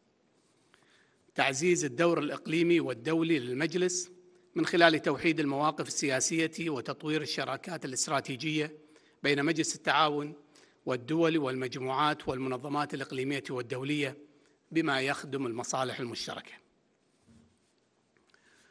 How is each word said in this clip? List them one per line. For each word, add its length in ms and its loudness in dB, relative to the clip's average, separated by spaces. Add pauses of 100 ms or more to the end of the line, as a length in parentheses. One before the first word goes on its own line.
(1400)
تعزيز 500 4
الدور 340 2
الإقليمي 600 2
والدولي 600 0
للمجلس 720 -2 (440)
من 100 2
خلال 360 8
توحيد 380 2
المواقف 480 0
السياسية 800 0
وتطوير 520 -4
الشراكات 640 -6
الاستراتيجية 920 -2 (460)
بين 220 2
مجلس 300 0
التعاون 580 2 (520)
والدول 520 2
والمجموعات 880 -2
والمنظمات 680 -2
الإقليمية 560 -4
والدولية 680 -4 (540)
بما 300 2
يخدم 440 -2
المصالح 540 -4
المشتركة. 540 -8 (2250)